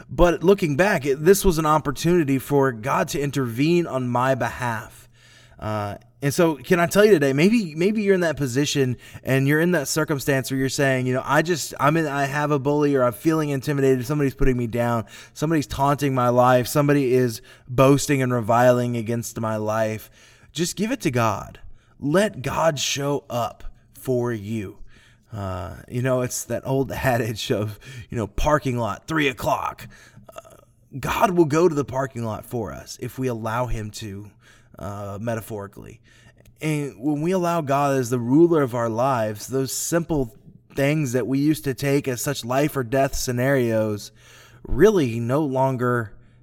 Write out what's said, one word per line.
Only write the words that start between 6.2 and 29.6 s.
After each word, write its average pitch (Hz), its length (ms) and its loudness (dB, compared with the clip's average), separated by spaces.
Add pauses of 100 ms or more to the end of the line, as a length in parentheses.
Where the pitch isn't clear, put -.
and 139 100 -2
so 165 220 2
can 156 260 0
I 170 60 2
tell 196 180 4
you 220 60 8
today, 143 240 4
maybe, 180 400 2
maybe 202 260 0
you're 196 140 2
in 180 80 2
that 160 160 0
position 135 580 0 (260)
and 135 240 0
you're 151 140 2
in 175 120 2
that 147 160 -2
circumstance 143 600 -2
where 135 60 -4
you're 131 140 0
saying, 131 360 0
you 127 60 0
know, 127 100 -2
"I 147 200 2
just, 160 360 -4
I'm 151 200 2
in, 160 80 0
I 139 180 -2
have 147 260 -2
a 151 80 2
bully, 143 360 2
or 131 80 2
I'm 123 100 2
feeling 156 380 0
intimidated. 135 560 2
Somebody's 143 260 0
putting 135 240 4
me 120 100 -2
down. 117 380 0 (300)
Somebody's 156 320 0
taunting 143 480 0
my 123 160 2
life. 123 360 6
Somebody 143 460 2
is 123 300 2 (260)
boasting 135 540 4
and 123 100 0
reviling 123 640 4
against 117 420 -6
my 110 180 -2
life." 110 540 -4 (400)
Just - 260 -6
give 220 140 -2
it 277 120 -6
to 160 80 0
God. 113 500 -2 (380)
Let 170 420 0
God 147 380 0
show 139 500 -4
up 117 360 -6 (280)
for 123 400 -4
you. 107 460 -8 (520)
Uh, 92 460 -8 (120)
you 123 120 -6
know, 127 220 0
it's - 220 -6
that - 220 -8
old 135 260 -2
<laughs> - 0 -
adage 120 600 -2
of, 104 260 -4 (300)
you - 80 -10
know, 117 100 -4
parking 139 520 0
lot, 107 280 -6
three 156 220 0
o'clock. - 600 -2 (460)